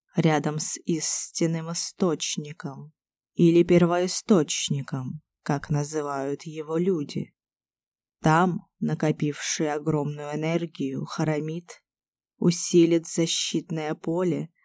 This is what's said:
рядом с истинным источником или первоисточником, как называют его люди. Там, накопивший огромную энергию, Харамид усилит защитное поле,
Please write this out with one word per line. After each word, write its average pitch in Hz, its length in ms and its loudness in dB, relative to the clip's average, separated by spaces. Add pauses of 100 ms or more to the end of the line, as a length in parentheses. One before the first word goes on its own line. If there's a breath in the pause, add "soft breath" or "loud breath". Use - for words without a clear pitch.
(180)
рядом 156 420 2
с - 260 -4
истинным 165 880 -2
источником 151 1200 -4 (420)
или 170 280 6
первоисточником, 170 1600 2 (220)
как - 280 -4
называют 143 720 -4
его 156 320 -6
люди. 165 580 -2 (880)
Там, 165 440 2 (140)
накопивший 151 920 -2
огромную 147 640 -2
энергию, 151 720 -4
Харамид 156 760 -4 (540)
усилит 170 680 4
защитное 160 880 -2
поле, 165 560 -2 (140 soft breath)